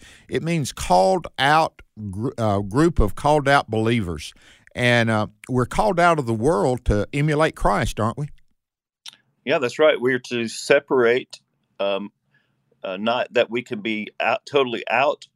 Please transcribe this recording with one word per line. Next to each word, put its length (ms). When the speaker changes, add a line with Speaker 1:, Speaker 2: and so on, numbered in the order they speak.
Speaker 1:
It 120
means 300
called 560
out, 440
gr-, 280
uh, 220
group 400
of 160
called 300
out 240
believers. 640
And, 360
uh, 180
we're 160
called 340
out 180
of 80
the 80
world 520
to 260
emulate 460
Christ, 420
aren't 180
we? 120
Speaker 2:
Yeah, 160
that's 200
right. 200
We're 200
to 180
separate, 920
um, 360
uh, 100
not 380
that 160
we 140
can 180
be 260
out, 280
totally 440
out 460